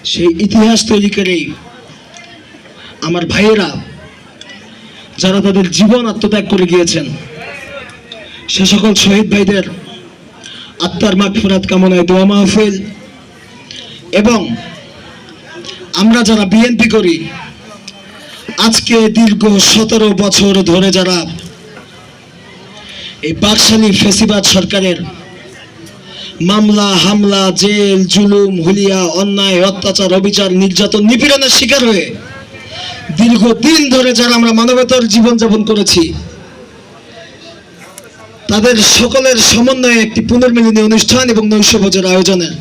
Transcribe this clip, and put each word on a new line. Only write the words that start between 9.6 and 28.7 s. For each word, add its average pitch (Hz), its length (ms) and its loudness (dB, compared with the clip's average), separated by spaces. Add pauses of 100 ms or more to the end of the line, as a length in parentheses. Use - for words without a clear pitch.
আত্মার 190 340 -2
মাগফিরাত 196 500 0
কামনায় 185 400 2
দোয়া 190 200 4
মাহফিল। 202 440 2 (1500)
এবং 220 200 0 (1600)
আমরা 226 260 4
যারা 214 240 2
বিএনপি 226 340 2 (100)
করি, 175 200 2 (1500)
আজকে 226 300 0 (220)
দীর্ঘ 208 240 2 (300)
সতেরো 220 360 2 (140)
বছর 196 320 2 (160)
ধরে 185 180 2 (100)
যারা 180 200 0 (2000)
এই 165 80 -4 (100)
বাকশালী 220 460 2 (100)
ফ্যাসিবাদ 208 420 2 (120)
সরকারের 185 440 0 (1500)
মামলা, 208 380 2 (160)
হামলা, 202 380 2 (200)
জেল, 202 380 2 (120)
জুলুম, 202 400 2 (120)
হুলিয়া, 196 360 2 (200)